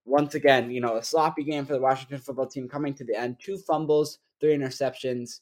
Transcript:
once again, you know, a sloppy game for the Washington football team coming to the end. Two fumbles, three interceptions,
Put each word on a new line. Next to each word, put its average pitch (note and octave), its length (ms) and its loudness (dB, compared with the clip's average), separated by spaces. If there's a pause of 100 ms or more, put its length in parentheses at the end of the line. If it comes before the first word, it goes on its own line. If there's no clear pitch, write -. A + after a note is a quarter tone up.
once C#3+ 300 2
again, C3 360 4
you B2 100 -4
know, A#2 160 0
a A2+ 80 -4
sloppy D#3+ 400 0
game D3 220 -4
for D3 80 -2
the B2+ 60 0
Washington C3 380 0
football B2+ 280 -6
team C3 220 -10
coming C#3+ 260 -4
to C#3 100 -14
the A2+ 120 -2
end. B2 220 -4
Two G3 180 -8
fumbles, D3+ 640 0 (220)
three D3+ 160 4
interceptions, C3 840 -4